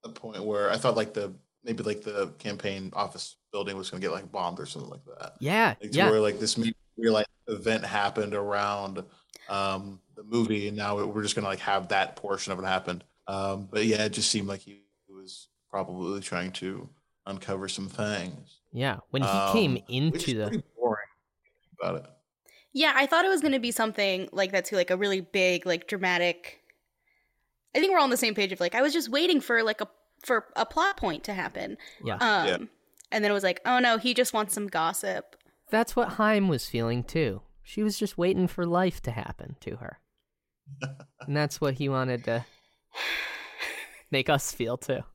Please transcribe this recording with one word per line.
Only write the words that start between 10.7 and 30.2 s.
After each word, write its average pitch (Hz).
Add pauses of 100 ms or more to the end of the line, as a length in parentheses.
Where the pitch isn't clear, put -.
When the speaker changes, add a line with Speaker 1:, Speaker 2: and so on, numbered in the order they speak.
Speaker 1:
now 104
we're 104
just 101
gonna, 104
like, 95
have 98
that 95
portion 98
of 90
it 92
happen. 90 (260)
Um, 98
but 107
yeah, 107
it 104
just 107
seemed 101
like 98
he 101 (260)
was 95 (240)
probably 92
trying 90
to 95 (380)
uncover 95
some 98
things. 92 (140)
Speaker 2:
Yeah, 123 (120)
when 101
he 98
Speaker 1:
Um, 98
Speaker 2:
came 185
Speaker 1:
which -
Speaker 2:
into 139
Speaker 1:
is 131
Speaker 2:
the 107
Speaker 1:
pretty - (120)
boring 110 (720)
about 90
it. - (680)
Speaker 3:
Yeah, 285
I 269
thought 330
it 381
was 381
gonna 277
be 240
something 202
like 190
that 190
too, -
like, 180
a 185
really 196
big, 180
like, 175
dramatic. 175 (1160)
I -
think 381
we're 359
all 294
on 262
the 254
same 226
page 196
of, 185
like, 175
I 240
was 294
just 285
waiting 302
for, 233
like, 214
a, 208 (360)